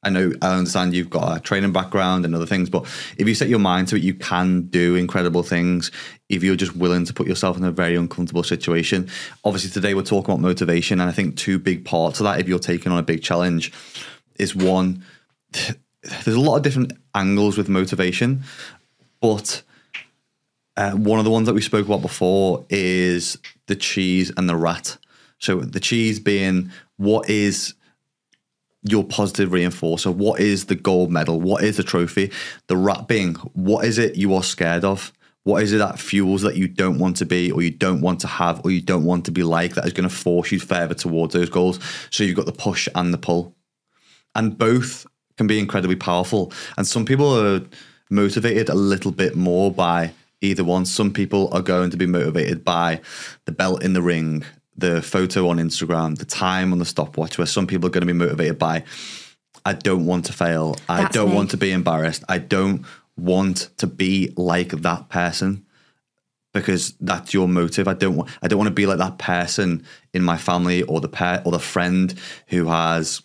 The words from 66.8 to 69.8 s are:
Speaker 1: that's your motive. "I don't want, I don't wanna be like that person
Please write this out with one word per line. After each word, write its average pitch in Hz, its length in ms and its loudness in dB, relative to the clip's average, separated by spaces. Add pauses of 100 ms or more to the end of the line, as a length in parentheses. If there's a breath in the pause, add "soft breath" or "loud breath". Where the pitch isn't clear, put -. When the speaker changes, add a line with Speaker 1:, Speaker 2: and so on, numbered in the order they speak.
Speaker 1:
that's 90 320 -4
your 95 140 4
motive. 90 400 2
"I 95 60 2
don't 95 220 0
want, 82 140 -4 (120)
I - 60 -10
don't 104 100 0
wanna 104 140 2
be 101 140 2
like 95 140 2
that 95 180 -2
person 87 640 -2 (300 loud breath)